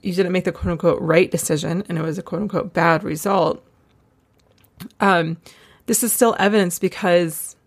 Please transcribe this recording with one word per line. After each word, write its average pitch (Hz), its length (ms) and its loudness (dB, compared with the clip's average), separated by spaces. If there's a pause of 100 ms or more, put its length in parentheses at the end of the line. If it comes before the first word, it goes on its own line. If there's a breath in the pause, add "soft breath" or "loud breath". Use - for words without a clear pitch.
you 190 140 -4
didn't 180 160 0
make 180 140 0
the 175 80 -2
quote - 180 -4
unquote 170 320 0
right 165 260 4
decision 165 600 -2
and 170 100 -4
it 160 40 -4
was 160 140 -4
a 190 60 -10
quote 175 200 -6
unquote 190 300 -4
bad 165 300 2
result, 170 640 -2 (1300)
um, 170 360 2 (500 soft breath)
this 226 180 0
is 220 80 0
still 233 260 2
evidence 196 400 2
because 175 800 0 (100)